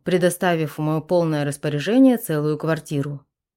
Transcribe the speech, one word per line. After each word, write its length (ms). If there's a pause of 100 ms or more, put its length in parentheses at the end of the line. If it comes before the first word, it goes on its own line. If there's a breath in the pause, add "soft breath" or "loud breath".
предоставив 760
в 40
мое 200
полное 440
распоряжение 720
целую 400
квартиру. 680 (320)